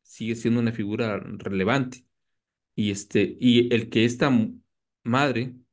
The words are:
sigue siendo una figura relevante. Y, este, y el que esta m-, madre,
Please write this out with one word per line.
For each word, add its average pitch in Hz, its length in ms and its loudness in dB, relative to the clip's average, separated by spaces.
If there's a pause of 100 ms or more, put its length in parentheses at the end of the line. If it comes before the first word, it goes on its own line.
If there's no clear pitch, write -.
sigue 113 320 -8
siendo 117 260 0
una 113 120 0
figura 107 460 -4
relevante. 104 840 -2 (720)
Y, 104 160 -2
este, - 480 -2
y 120 340 4
el 113 160 0
que 113 160 2
esta 120 220 0
m-, 117 320 0 (440)
madre, 123 520 0 (180)